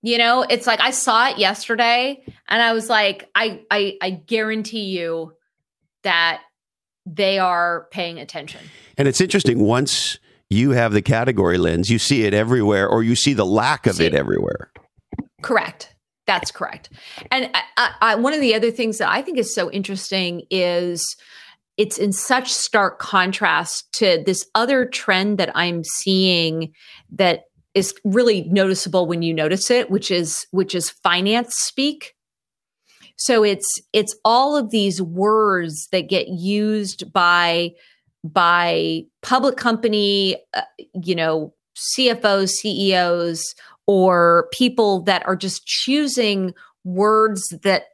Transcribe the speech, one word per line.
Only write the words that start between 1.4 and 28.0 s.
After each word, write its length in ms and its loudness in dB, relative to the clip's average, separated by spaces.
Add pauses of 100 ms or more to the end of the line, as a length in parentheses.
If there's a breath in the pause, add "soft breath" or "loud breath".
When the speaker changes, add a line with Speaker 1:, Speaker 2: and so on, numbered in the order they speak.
Speaker 1:
and 140 2
I 100 2
was 160 -4
like, 460 0
"I, 260 0 (100)
I, 300 0
I 100 -4
guarantee 720 -6 (140)
you 340 -6 (720)
that 380 0 (640)
they 320 0
are 520 -2
paying 280 -8
attention." 420 -16 (380 loud breath)
Speaker 2:
And 100 2
it's 140 0
interesting, 380 2
once 580 0 (320 soft breath)
you 220 2
have 200 2
the 100 4
category 540 2
lens, 340 2
you 80 2
see 260 0
it 100 2
everywhere, 520 2
or 160 2
you 140 2
see 160 2
the 140 2
lack 400 0
of 100 2
Speaker 1:
See 80 2
Speaker 2:
it 100 0
everywhere. 560 -2 (720)
Speaker 1:
Correct. 520 -4 (320)
That's 240 -2
correct. 400 -12 (400 loud breath)
And 240 -2
I, 80 0 (140)
I, 140 2 (100)
I, 140 4
one 180 0
of 80 -2
the 140 2
other 160 2
things 280 -4
that 120 0
I 120 0
think 160 -4
is 160 -2
so 180 -4
interesting 760 -6
is 680 -2 (600 loud breath)
it's 220 -2
in 140 0
such 400 -2
stark 480 0
contrast 960 0
to 300 2
this 300 -2
other 320 2
trend 520 0
that 180 0
I'm 260 -2
seeing 920 0 (400 loud breath)
that 320 0 (300)
is 200 0 (100)